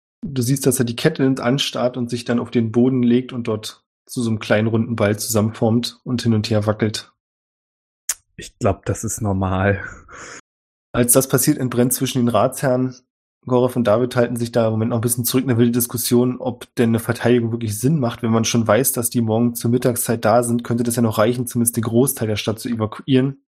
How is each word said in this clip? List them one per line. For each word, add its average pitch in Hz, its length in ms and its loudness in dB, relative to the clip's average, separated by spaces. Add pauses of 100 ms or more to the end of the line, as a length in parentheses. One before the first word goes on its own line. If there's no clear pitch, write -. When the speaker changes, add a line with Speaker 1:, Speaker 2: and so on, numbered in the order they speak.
(260)
Speaker 1:
Du 135 160 -6
siehst, 131 240 0
dass 127 140 2
er 127 60 0
die 117 120 -6
Kette 160 260 0
nimmt, 135 160 2
anstarrt 123 560 -2
und 120 140 -6
sich 120 160 -6
dann 120 140 0
auf 117 120 -6
den 113 200 0
Boden 123 320 2
legt 120 280 2
und 117 160 -10
dort 107 380 -6 (200)
zu - 160 -6
so 117 80 -2
einem 110 100 -2
kleinen 110 280 2
runden 113 300 0
Ball 104 200 2
zusammenformt 113 880 0
und 123 200 -4
hin 117 100 2
und 107 160 0
her 107 160 2
wackelt. 107 480 -2 (1200)
Speaker 2:
Ich - 220 -20
glaub, 113 280 -2
das - 180 -4
ist - 180 -6
normal. 95 600 0 (1080)
Speaker 1:
Als 120 200 2
das 131 160 4
passiert, 143 320 0
entbrennt 120 340 0
zwischen 131 260 -2
den 120 80 2
Ratsherren. 127 680 0 (500)
Gorov 127 300 2
und 120 100 0
David 117 300 2
halten 123 200 0
sich 117 160 -6
da 117 140 2
im 110 60 0
Moment 110 180 0
noch 120 80 -2
ein 113 40 -2
bisschen 120 240 -2
zurück, 131 180 0
eine 127 140 0
wilde 120 140 4
Diskussion, 123 680 0
ob - 360 -8
denn 117 140 2
eine 113 100 2
Verteidigung 117 520 0
wirklich 113 280 -6
Sinn 147 200 0
macht. 117 240 -4
Wenn 113 80 0
man 113 140 2
schon 117 220 0
weiß, 110 260 4
dass 117 180 -4
die 120 100 0
morgen 117 320 2
zur 120 160 -4
Mittagszeit 120 560 0
da 113 160 6
sind, 120 220 -2
könnte 120 200 -2
das 117 120 -4
ja 123 80 2
noch 110 160 0
reichen, 120 260 0
zumindest 117 300 -2
den 113 80 -2
Großteil 117 440 0
der 107 80 -2
Stadt 104 240 -4
zu 131 100 -8
evakuieren. 127 800 0